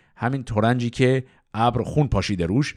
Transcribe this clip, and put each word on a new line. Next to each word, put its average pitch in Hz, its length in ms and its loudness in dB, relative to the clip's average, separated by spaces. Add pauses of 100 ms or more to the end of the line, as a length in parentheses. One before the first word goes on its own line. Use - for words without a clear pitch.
(160)
همین 127 280 -4
ترنجی 117 460 0
که 131 340 2 (300)
ابر 117 280 0
خون 143 260 0
پاشیده 95 380 -2
روش 123 300 -2